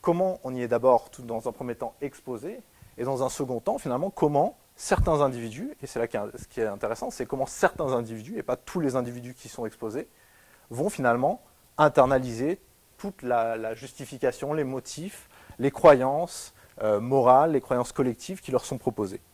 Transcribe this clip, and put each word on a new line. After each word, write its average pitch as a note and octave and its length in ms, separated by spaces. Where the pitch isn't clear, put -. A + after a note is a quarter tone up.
Comment F3+ 440
on C3 100
y B2+ 80
est A#2+ 60
d'abord, A#2+ 420
tout, - 120
dans A2+ 240
un A#2+ 60
premier A#2+ 220
temps, A2+ 260
exposé, C#3+ 640
et A#2+ 80
dans C3+ 180
un C3 60
second B2+ 320
temps, - 180
finalement, C#3+ 320
comment D3 460
certains - 440
individus, C3 640
et C3+ 40
c'est - 120
là A#2 80
qu'il A2+ 140
y - 20
a, G#2 140
ce - 100
qui - 140
est A2 60
intéressant, A2 440
c'est B2 160
comment C3+ 180
certains D#3 480
individus, A#2 460
et - 40
pas B2 140
tous - 240
les C3+ 160
individus B2 380
qui - 140
sont A#2 180
exposés, A2 420
vont C3 180
finalement B2+ 540
internaliser C3+ 840
toute G3+ 260
la, A#2 340
la A2 180
justification, C3+ 800
les D#3 100
motifs, C3+ 640
les C3+ 120
croyances, C#3+ 840
euh, G#2+ 180
morales, C3 520
les C#3 80
croyances B2 320
collectives C3 480
qui - 120
leur B2 120
sont C3 140
proposées. G#2 420